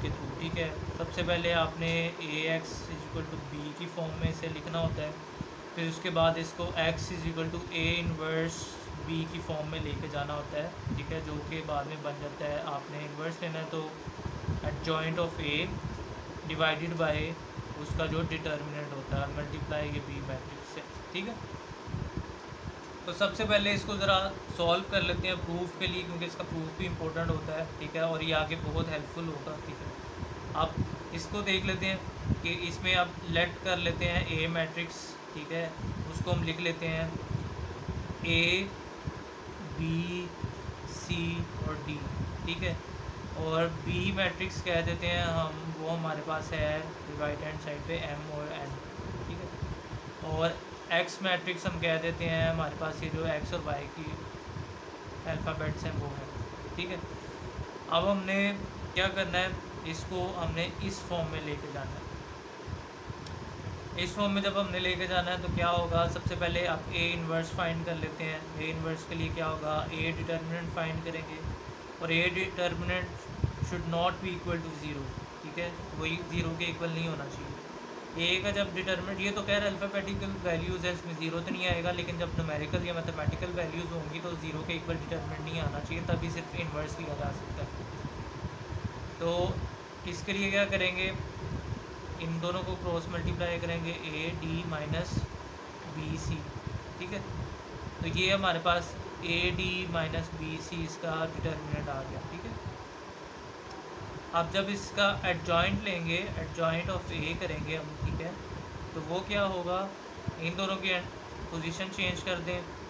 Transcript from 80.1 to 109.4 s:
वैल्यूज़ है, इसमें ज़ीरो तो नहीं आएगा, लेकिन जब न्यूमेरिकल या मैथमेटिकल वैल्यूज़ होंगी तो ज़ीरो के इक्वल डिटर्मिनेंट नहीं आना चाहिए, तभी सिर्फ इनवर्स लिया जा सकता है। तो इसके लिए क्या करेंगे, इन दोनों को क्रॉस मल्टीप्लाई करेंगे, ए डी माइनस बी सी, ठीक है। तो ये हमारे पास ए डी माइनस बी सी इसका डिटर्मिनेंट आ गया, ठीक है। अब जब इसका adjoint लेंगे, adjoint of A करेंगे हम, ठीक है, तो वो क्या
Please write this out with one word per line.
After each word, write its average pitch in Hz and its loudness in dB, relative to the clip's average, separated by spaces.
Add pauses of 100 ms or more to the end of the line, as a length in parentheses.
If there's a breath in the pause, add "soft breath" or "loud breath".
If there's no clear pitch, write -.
वैल्यूज़ 175 2
है, 180 4
इसमें 165 -4
ज़ीरो 160 0
तो 170 -2
नहीं 180 0
आएगा, 175 4
लेकिन 170 -2
जब 165 0
न्यूमेरिकल 156 2
या 175 0
मैथमेटिकल 165 0
वैल्यूज़ 165 -2
होंगी 156 -4
तो 175 -4 (100)
ज़ीरो 156 -2
के 175 0
इक्वल 165 -2
डिटर्मिनेंट 156 -4
नहीं 160 -2
आना 143 0
चाहिए, 165 -2
तभी 165 2
सिर्फ 160 -4
इनवर्स 151 -2
लिया 151 -4
जा 139 0
सकता - -4
है। 139 -2 (1500)
तो 170 2 (800)
इसके 170 -2
लिए 196 4
क्या 202 6
करेंगे, 185 4 (1160)
इन 165 0
दोनों 175 2
को 190 0
क्रॉस 170 0
मल्टीप्लाई 170 2
करेंगे, 170 0
ए 160 -2 (100)
डी 165 0
माइनस 156 0 (880)
बी 156 -2
सी, 160 0 (600)
ठीक 180 -6
है। 196 -2 (800)
तो 165 -4 (120)
ये 185 6
हमारे 190 6
पास 170 4 (320)
ए 170 4 (160)
डी 185 2 (200)
माइनस 165 0
बी 160 -4 (100)
सी 165 -4
इसका 160 -2 (200)
डिटर्मिनेंट 151 -2
आ 135 -2
गया, 135 -6 (100)
ठीक 175 -6
है। 226 -6 (1800)
अब 165 4
जब 196 4
इसका 202 2 (200)
adjoint 180 6
लेंगे, 170 2 (220)
adjoint 165 2
of 175 -2
A 160 0
करेंगे 156 0
हम, 151 -4
ठीक - 2
है, 160 -2 (640)
तो 160 -4
वो 175 2
क्या 202 4